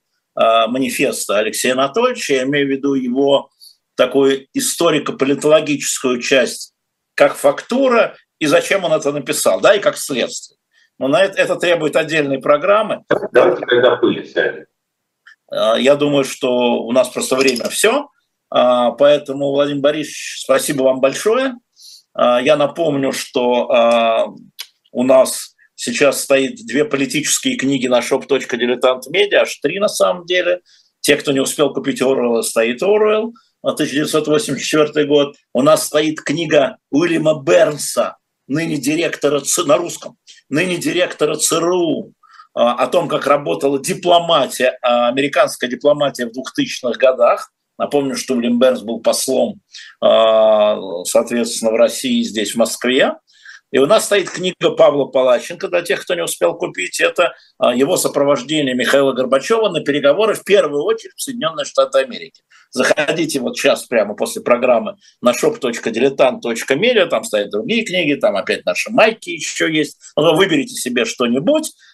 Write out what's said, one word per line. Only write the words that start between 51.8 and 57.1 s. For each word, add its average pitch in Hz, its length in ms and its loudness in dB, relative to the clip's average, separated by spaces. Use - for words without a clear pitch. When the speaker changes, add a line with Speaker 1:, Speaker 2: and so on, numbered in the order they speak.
Speaker 1:
здесь, 104 300 -4
в 117 40 -6
Москве. 127 560 0
И 127 60 0
у 135 80 4
нас 202 200 2
стоит 202 260 0
книга 170 440 -2
Павла 143 300 4
Палаченко, 131 600 -2
для 175 160 -2
тех, 185 180 -4
кто - 140 -6
не 170 80 -6
успел 170 320 -2
купить, 180 440 -8
это, 170 360 0